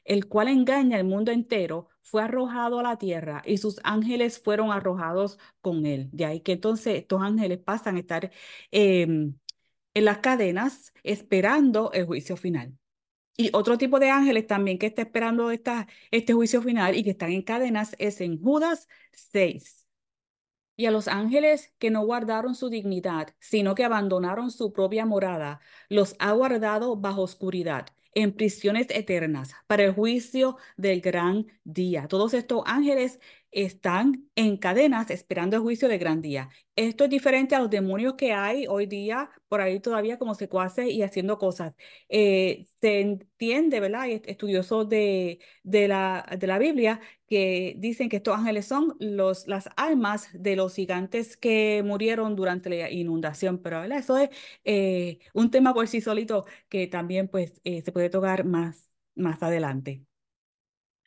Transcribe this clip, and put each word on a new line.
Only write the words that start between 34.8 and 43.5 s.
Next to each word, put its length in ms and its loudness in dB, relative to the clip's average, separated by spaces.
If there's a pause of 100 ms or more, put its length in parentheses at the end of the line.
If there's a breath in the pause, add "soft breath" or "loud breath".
esperando 460 -2
el 60 0
juicio 260 0
del 100 2
gran 220 0
día. 300 -6 (240 soft breath)
Esto 300 2
es 60 2
diferente 440 2
a 60 4
los 100 0
demonios 440 0
que 200 0
hay 320 -2
hoy 180 0
día 460 -6 (180)
por 140 0
ahí 180 0
todavía 380 -2
como 160 -4
secuaces 560 -2
y 120 0
haciendo 360 -2
cosas. 340 -4 (380 loud breath)
Eh, 560 2 (160)
se 180 2
entiende, 800 0